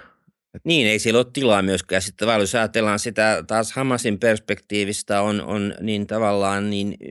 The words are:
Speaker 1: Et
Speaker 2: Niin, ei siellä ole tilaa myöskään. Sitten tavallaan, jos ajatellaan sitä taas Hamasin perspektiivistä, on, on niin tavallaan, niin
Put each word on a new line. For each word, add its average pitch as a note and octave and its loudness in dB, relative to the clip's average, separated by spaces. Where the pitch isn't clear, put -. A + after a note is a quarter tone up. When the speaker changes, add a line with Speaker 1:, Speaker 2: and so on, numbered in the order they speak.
Speaker 1:
Et - -16
Speaker 2:
Niin, D#3 2
ei G#2+ 2
siellä A2+ 2
ole B2+ 4
tilaa A2+ 4
myöskään. F#2+ 0
Sitten F#2+ -10
tavallaan, A2 2
jos G2 -2
ajatellaan A2 0
sitä G#2+ 0
taas A2 -2
Hamasin B2 -2
perspektiivistä, G#2 -2
on, G#2 0
on G2+ -4
niin G#2 -4
tavallaan, G2+ 0
niin G2+ -4